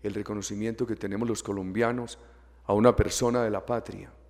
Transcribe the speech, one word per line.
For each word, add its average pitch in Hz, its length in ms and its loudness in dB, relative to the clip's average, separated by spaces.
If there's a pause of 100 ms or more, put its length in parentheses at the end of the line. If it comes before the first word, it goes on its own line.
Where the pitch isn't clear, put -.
el 104 120 -4
reconocimiento 107 720 -4
que 110 100 -4
tenemos 104 320 -4
los 107 140 -2
colombianos 110 760 -2 (460)
a - 80 0
una 110 240 8
persona 120 460 2
de 110 80 0
la 98 160 -4
patria - 440 -6 (200)